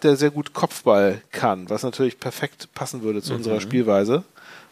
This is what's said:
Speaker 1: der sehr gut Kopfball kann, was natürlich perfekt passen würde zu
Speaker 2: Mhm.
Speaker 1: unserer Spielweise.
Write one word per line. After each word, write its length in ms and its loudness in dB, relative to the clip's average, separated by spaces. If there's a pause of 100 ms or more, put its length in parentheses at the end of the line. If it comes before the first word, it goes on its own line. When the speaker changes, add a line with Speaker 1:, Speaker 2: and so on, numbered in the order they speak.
Speaker 1:
der 140 6
sehr 160 2
gut 220 -8
Kopfball 680 2 (100)
kann, 380 -2
was 140 -4
natürlich 360 -2
perfekt 540 -10
passen 300 -10
würde 180 -2
zu 120 -6
Speaker 2:
Mhm. 40 -4
Speaker 1:
unserer 240 -2
Spielweise. 640 2 (480)